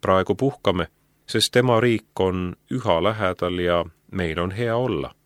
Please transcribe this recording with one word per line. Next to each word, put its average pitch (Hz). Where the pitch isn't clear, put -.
Praegu 95
puhkame, 92
sest -
tema 123
riik 117
on 92
üha 101
lähedal 92
ja 87
meil 85
on 87
hea 113
olla. 107